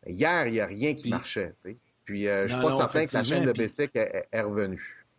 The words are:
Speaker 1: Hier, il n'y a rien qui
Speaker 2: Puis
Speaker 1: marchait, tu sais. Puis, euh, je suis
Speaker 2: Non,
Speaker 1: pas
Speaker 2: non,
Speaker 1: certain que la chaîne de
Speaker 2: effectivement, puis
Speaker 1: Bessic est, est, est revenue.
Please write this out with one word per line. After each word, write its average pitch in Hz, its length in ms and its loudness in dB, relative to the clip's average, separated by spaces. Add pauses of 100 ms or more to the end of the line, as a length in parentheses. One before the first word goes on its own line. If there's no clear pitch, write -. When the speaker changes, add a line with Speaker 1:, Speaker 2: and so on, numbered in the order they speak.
Speaker 1:
Hier, 147 400 2
il 113 60 -2
n'y 110 60 2
a 104 60 2
rien 113 300 -2
qui - 80 -14
Speaker 2:
Puis 120 80 -2
Speaker 1:
marchait, 90 420 -4 (100)
tu 90 60 -12
sais. 113 80 -12 (260)
Puis, 101 240 -2
euh, 101 160 2
je 101 40 0
suis 123 100 -2
Speaker 2:
Non, 127 60 0
Speaker 1:
pas 143 80 4
Speaker 2:
non, 135 60 2
Speaker 1:
certain 156 280 2
que - 80 -8
la 113 100 2
chaîne 127 220 2
de 127 60 4
Speaker 2:
effectivement, - 20 4
puis 110 80 0
Speaker 1:
Bessic 135 340 -2
est, 107 380 0
est, 110 40 0
est 113 40 0
revenue. 101 640 -4 (120)